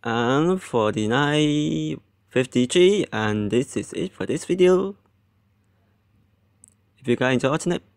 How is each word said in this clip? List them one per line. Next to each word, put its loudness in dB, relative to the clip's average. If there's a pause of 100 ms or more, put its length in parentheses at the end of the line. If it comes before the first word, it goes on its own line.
And 0
forty-nine 0 (300)
fifty-three, 2
and -2
this -2
is -6
it -6
for -8
this -4
video. 2 (2000)
If -10
you 2
guys 0
enjoy 0
watching -2
it -4 (140)